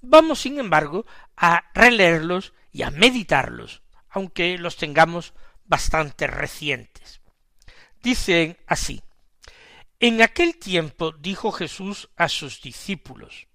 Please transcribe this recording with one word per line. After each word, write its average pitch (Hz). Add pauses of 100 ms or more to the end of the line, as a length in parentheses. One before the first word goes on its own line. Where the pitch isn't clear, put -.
Vamos, 311
sin 285
embargo, 165 (320)
a 170
releerlos 180 (180)
y -
a -
meditarlos, 143 (260)
aunque 180
los 170
tengamos 160 (320)
bastante 151
recientes. - (800)
Dicen 175
así: - (960)
"En 226
aquel 339
tiempo 165
dijo 185
Jesús 190
a 165
sus -
discípulos -